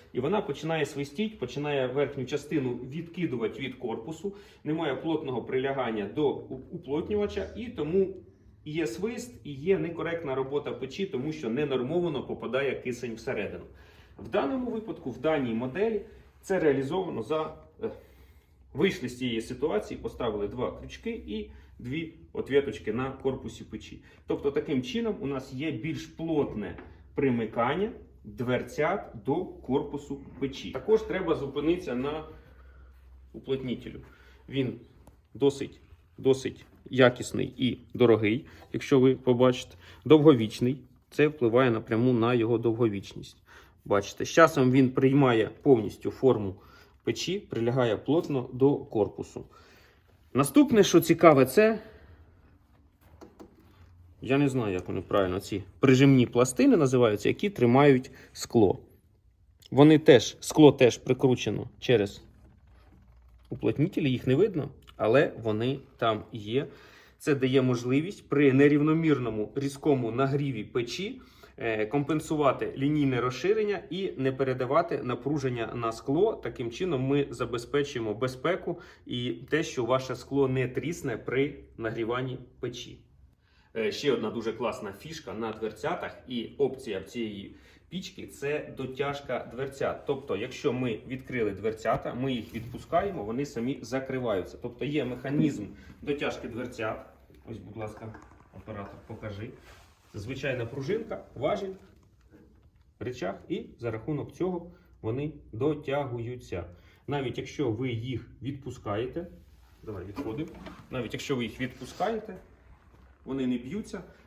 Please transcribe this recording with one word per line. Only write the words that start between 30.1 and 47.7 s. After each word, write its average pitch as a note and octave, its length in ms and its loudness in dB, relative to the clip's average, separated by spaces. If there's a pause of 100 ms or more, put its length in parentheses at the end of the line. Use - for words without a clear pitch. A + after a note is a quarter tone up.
печі. - 320 -6
Також G#3+ 320 2
треба F3 320 -2
зупинитися C#3 600 -2
на D3 300 -6 (1080)
уплотнітелю. C3 680 -6 (480)
Він B2 320 -4 (540)
досить, C#3 460 -2 (380)
досить - 480 0 (240)
якісний B2 640 2
і B2 220 -2 (160)
дорогий, A2+ 520 4 (260)
якщо C3 280 4
ви C3 140 6
побачите. B2+ 640 2 (280)
Довговічний. C3 720 6 (320)
Це D3 180 4
впливає B2+ 420 4
напряму A2+ 420 2
на A#2 220 4
його A#2 240 2
довговічність. A2+ 800 -2 (480)
Бачите, - 400 0
з - 40 -4
часом D3 440 6
він C3 180 6
приймає C3 600 4 (120)
повністю G#2+ 480 4
форму G#2+ 440 2 (500)
печі, - 340 -4
прилягає A#2 580 0